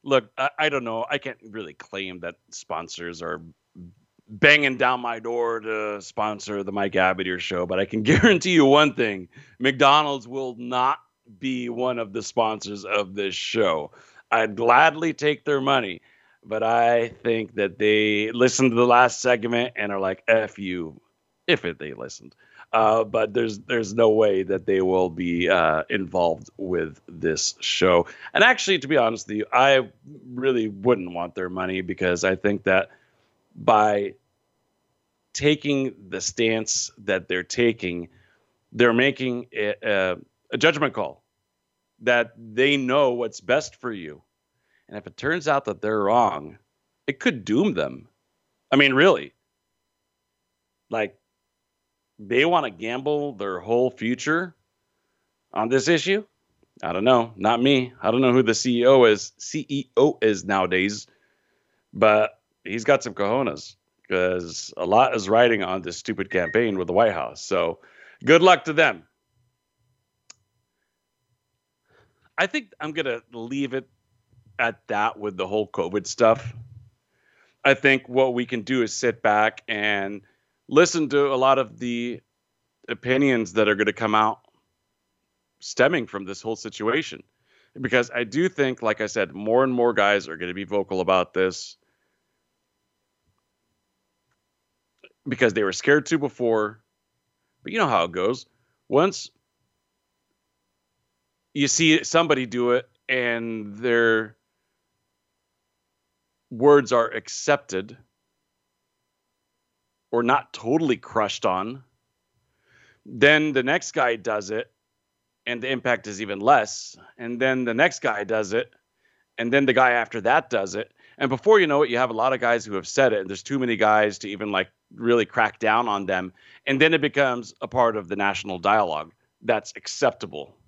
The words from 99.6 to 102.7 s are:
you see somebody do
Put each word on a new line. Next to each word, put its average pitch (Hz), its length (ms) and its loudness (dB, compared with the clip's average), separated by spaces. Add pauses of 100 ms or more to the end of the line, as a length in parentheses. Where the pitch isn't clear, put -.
you 143 120 0
see 156 360 4
somebody 127 420 0
do 120 260 -2